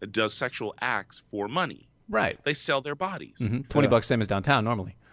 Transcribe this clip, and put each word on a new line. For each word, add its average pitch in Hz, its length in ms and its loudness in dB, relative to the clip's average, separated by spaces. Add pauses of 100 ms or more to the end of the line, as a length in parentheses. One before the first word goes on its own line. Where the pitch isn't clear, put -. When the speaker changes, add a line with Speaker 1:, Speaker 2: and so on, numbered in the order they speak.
(100)
Speaker 1:
does 107 240 2
sexual 117 460 -6
acts 113 500 -4
for 101 180 -4
money. 151 400 -4 (200)
Speaker 2:
Right. 202 360 0
Speaker 1:
They 147 100 0
sell 143 260 0
their 143 140 -6
bodies. 185 460 -8
Speaker 2:
Mm-hmm. 120 220 0
Twenty 143 240 4
Speaker 3:
Yeah. 101 40 4
Speaker 2:
bucks, 117 160 6
same 120 140 2
as 101 80 -2
downtown 120 360 2
normally. 110 300 -2 (180)